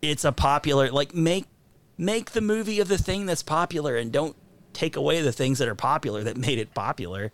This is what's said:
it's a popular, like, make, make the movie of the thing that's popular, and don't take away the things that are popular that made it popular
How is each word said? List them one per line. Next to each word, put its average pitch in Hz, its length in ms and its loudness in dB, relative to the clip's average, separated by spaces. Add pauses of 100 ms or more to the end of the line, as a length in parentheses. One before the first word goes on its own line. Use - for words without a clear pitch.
it's 147 240 -2
a 147 80 4
popular, 139 580 4
like, 143 240 0
make, 175 320 2 (520)
make 208 340 -2
the 226 80 0
movie 214 400 0
of 190 80 0
the 196 100 2
thing 196 280 -2
that's 175 160 -2
popular, 151 540 0
and 117 160 -2
don't 143 240 -2 (360)
take - 240 -4
away 147 260 2
the 135 100 2
things 131 260 0
that 123 100 0
are 107 60 -4
popular 113 500 0
that 113 120 -4
made 123 220 -2
it 107 160 -6
popular 101 600 -6